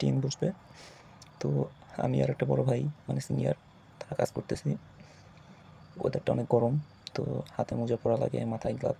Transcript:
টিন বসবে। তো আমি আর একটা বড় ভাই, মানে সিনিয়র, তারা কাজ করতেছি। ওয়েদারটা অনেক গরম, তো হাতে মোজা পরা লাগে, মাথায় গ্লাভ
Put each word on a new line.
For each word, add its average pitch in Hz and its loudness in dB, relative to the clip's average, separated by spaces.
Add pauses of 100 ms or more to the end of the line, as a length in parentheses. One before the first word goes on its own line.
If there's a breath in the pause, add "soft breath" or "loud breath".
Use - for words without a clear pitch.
টিন 139 2 (100)
বসবে। 139 -2 (920 loud breath)
তো 69 0 (560)
আমি 127 2
আর 135 2
একটা 127 0
বড় 135 4
ভাই, 123 2 (260)
মানে 135 -2
সিনিয়র, - 0 (440)
তারা - -10
কাজ - 2
করতেছি। - -4 (1300 loud breath)
ওয়েদারটা - 0
অনেক 120 0
গরম, 120 4 (420)
তো - 0 (340)
হাতে - -2
মোজা 117 2
পরা 117 4
লাগে, 120 0 (120)
মাথায় 113 -2
গ্লাভ - 0